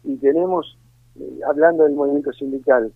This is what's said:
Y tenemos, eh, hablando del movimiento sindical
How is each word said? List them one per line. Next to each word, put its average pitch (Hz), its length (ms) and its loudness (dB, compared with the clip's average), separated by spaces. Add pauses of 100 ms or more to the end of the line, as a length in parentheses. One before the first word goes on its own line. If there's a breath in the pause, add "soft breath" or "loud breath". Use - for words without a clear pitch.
Y 135 140 -6
tenemos, 165 600 -2 (440)
eh, - 260 -14
hablando 156 380 4
del 147 100 2
movimiento 143 380 -2
sindical 131 640 -2